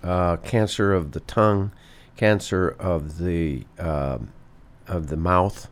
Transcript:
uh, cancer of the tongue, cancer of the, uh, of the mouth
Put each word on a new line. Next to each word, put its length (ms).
uh, 320
cancer 580
of 160
the 160
tongue, 460
cancer 640
of 400
the, 480
uh, 380
of 220
the 80
mouth 560